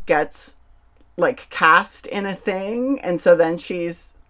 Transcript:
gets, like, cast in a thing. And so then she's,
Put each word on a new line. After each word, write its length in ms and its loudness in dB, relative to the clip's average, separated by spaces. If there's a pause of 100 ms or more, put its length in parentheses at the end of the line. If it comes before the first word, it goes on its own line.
gets, 500 -2 (600)
like, 340 -2
cast 560 2
in 200 -6
a 80 -6
thing. 680 -4
And 200 -4
so 160 6
then 220 0
she's, 560 -8 (160)